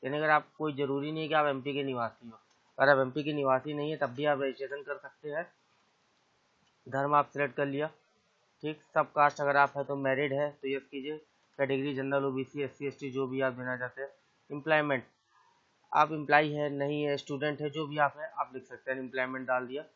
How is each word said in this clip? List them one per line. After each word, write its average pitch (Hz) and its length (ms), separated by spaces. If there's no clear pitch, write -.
यानी 135 140
अगर 151 120
आप, 151 160
कोई 156 160
ज़रूरी 139 380
नहीं 160 100
है 156 60
कि 147 60
आप 156 140
एमपी 139 260
के 139 100
निवासी 120 440
हो, 113 100
अगर 135 140
आप 135 80
एमपी 131 240
के 147 100
निवासी 139 400
नहीं 147 180
है 156 60
तब 143 120
भी 127 160
आप 147 160
रजिस्ट्रेशन 135 420
कर 139 140
सकते 139 320
हैं। 151 140
धर्म 139 280
आप 143 140
सिलेक्ट 139 260
कर 143 100
लिया, 143 220
ठीक। 151 180
सब 151 180
कास्ट 147 300
अगर 143 160
आप 139 200
हैं 139 80
तो 143 120
मैरिड 135 360
है 147 180
तो 143 160
यस 135 180
कीजिए, 143 320
कैटेगरी 139 360
जनरल, 135 300
ओबीसी, 135 360
एससी, 139 260
एसटी, 139 240
जो 135 160
भी 131 140
आप 131 120
देना 127 240
चाहते 123 240
हैं। 139 80
Employment 147 560
आप 151 220
employee 151 380
है 147 200
नहीं 143 320
है, 143 140
student 143 440
है, 151 80
जो 151 180
भी 147 120
आप 143 180
हैं 156 140
आप 139 220
लिख 127 120
सकते 127 260
हैं, 131 60
अनएम्प्लॉयमेंट 131 500
डाल 127 200
दिया। 139 180